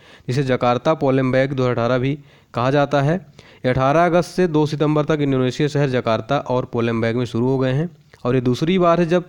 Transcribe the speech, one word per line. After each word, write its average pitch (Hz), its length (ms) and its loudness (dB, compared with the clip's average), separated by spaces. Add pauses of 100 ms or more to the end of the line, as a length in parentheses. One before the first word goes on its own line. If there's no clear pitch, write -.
(280)
जिसे 127 140 -2
जकार्ता 127 520 0
पोलैम्बैक 135 580 0
दो 131 100 -2
हज़ार 123 120 0
अठारह 117 240 0
भी 139 200 -2 (360)
कहा 123 160 0
जाता 143 320 2
है, 151 140 0 (480)
ये 127 40 0
अठारह 135 380 2
अगस्त 170 240 0
से 185 180 0
दो 151 180 2
सितंबर 151 380 0
तक 151 160 0
इंडोनेशिया 135 480 0
शहर 143 220 0
जकार्ता 117 480 0
और 127 260 -2
पोलैम्बैक 117 520 -2
में 127 80 -2
शुरू 117 220 -2
हो 135 120 0
गए 131 140 0
हैं। 156 180 -2 (340)
और 123 100 0
ये 131 60 2
दूसरी 127 380 0
बार 175 220 4
है 175 60 2
जब 170 220 0